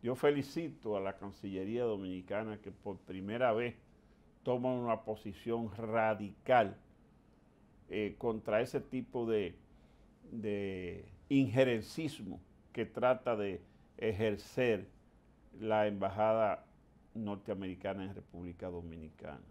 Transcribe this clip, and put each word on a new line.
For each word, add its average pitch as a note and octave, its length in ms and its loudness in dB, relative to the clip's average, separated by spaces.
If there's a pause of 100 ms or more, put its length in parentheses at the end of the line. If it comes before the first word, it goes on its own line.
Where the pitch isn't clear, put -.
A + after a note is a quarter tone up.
Yo B2+ 140 -2
felicito C#3 800 0
a G2 40 0
la F#2+ 160 -4
Cancillería G2 680 -4
Dominicana G2+ 720 -4
que G2 140 -12
por F#2+ 260 -10
primera G#2 540 0
vez A#2+ 240 0 (680)
toma B2+ 320 2
una A#2 280 0
posición A2 760 -4
radical, A2 1000 4 (1120)
eh, G2+ 300 -2
contra A2 420 0
ese A#2 200 -2
tipo B2 460 -4
de, G#2 280 2 (800)
de G2 760 -4 (200)
injerencismo B2+ 1120 2 (320)
que A#2 120 -2
trata B2 520 2
de G2+ 260 -2 (340)
ejercer G#2+ 920 0 (720)
la G#2+ 260 4
embajada G#2 800 2 (480)
norteamericana G2 880 -4
en F#2+ 140 -8
República F2 520 -10
Dominicana. E2 680 -10 (120)